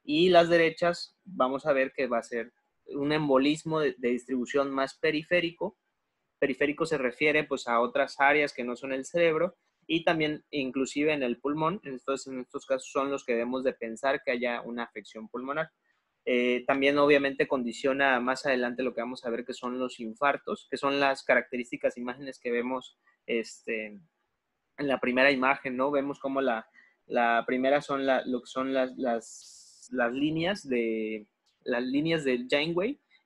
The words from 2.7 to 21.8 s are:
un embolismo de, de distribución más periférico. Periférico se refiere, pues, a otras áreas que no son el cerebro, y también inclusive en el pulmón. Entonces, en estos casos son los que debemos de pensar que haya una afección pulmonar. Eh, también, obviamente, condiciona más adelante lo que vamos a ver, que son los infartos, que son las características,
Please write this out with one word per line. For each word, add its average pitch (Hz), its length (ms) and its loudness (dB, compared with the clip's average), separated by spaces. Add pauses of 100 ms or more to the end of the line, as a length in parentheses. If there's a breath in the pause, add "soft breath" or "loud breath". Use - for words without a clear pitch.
un 143 260 -2
embolismo 151 680 2
de, 143 180 0
de 123 100 -2
distribución 127 640 0
más 135 280 -2
periférico. 170 800 -2 (600)
Periférico 147 480 0
se 151 120 0
refiere, 147 460 2
pues, 135 240 -4
a 117 120 4
otras 131 380 0
áreas 143 340 4
que 123 120 -8
no 120 120 -6
son 135 160 -8
el 135 120 -4
cerebro, 170 520 2 (300)
y 165 160 0
también 156 480 0
inclusive 139 640 0
en 147 100 -2
el 120 160 -2
pulmón. 156 460 -2
Entonces, 135 480 -6
en 131 80 -6
estos - 240 -12
casos 131 260 -4
son 139 200 0
los 135 140 -4
que 127 80 -2
debemos 123 300 -2
de 131 120 0
pensar 117 500 -4
que 135 80 0
haya 120 300 -4
una 120 220 -8
afección 110 440 -14
pulmonar. 139 420 -6 (540)
Eh, 123 420 0
también, 139 320 2
obviamente, 143 480 4
condiciona 131 760 0
más 127 260 -2
adelante 123 360 0
lo 123 120 -2
que 120 80 -4
vamos 123 220 -8
a 123 60 -4
ver, 117 140 -4
que 123 100 -10
son 123 240 -8
los 127 220 -6
infartos, 139 720 -2
que 135 60 -4
son 139 220 0
las 139 240 2
características, 123 760 -2